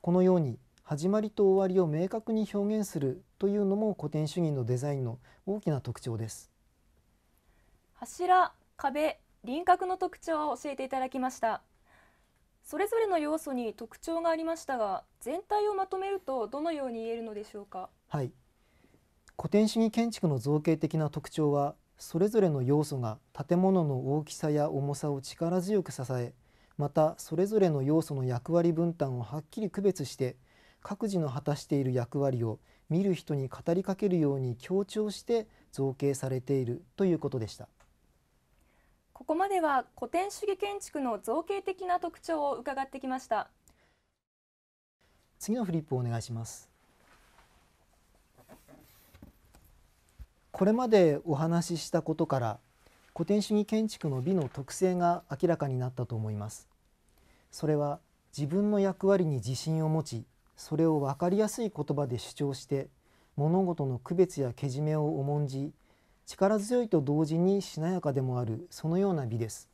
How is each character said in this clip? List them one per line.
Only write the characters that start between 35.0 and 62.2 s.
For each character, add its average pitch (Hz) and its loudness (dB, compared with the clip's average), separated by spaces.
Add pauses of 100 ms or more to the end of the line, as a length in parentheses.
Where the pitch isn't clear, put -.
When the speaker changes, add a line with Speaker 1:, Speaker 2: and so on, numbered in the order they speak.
Speaker 1:
し - -14
て 226 -2 (260)
造 135 -2
形 139 0
さ 131 -4
れ 131 -2
て 135 0
い 127 0
る 120 -4 (140)
と 202 0
い 185 4
う 160 2
こ 143 -4
と 135 -4
で 110 -6
し - -16
た。 - -16 (1500)
Speaker 2:
こ 254 -18
こ 311 0
ま 381 2
で 381 2
は 285 2 (120)
古 240 -8
典 381 0
主 - -10
義 403 -2
建 403 -4
築 - -8
の 240 0
造 285 -2
形 392 -4
的 381 -6
な 359 0
特 339 -8
徴 294 -2
を 240 -2
伺 269 -6
っ 269 -6
て 269 -12
き 269 -8
ま 262 -4
し - -16
た。 - -2 (1900)
Speaker 1:
次 214 -2
の 247 -2
フ 180 -2
リ 165 0
ッ 151 -8
プ 131 -2
を 127 0
お 123 -2
願 117 -2
い - -6
し 120 -10
ま 113 -6
す。 - -16 (3750)
こ - 2
れ 214 6
ま 247 0
で 170 8
お 160 0
話 165 0
し 147 -6
し - -12
た 165 0
こ 156 -2
と 165 0
か 135 2
ら、 113 -2 (560)
古 165 -2
典 202 2
主 208 -4
義 208 2
建 220 0
築 170 -4
の 131 -2
美 165 0
の 151 0
特 - -10
性 185 2
が 175 2
明 143 0
ら 165 4
か 143 -2
に 131 -2
な 127 -2
っ 127 -8
た 123 -4
と 117 -6
思 110 -4
い 107 -4
ま 104 -8
す。 - -18 (840)
そ - -8
れ 151 4
は 147 0 (360)
自 143 -2
分 202 2
の 208 4
役 196 2
割 190 6
に 151 0
自 123 -2
信 160 0
を 156 2
持 156 2
ち、 117 -8 (320)
そ - -6
れ 160 4
を 156 4
分 139 -2
か 175 0
り 196 2
や 214 4
す 233 -4
い 208 -2
言 147 -4 (100)
葉 143 0
で 120 -4
主 - -10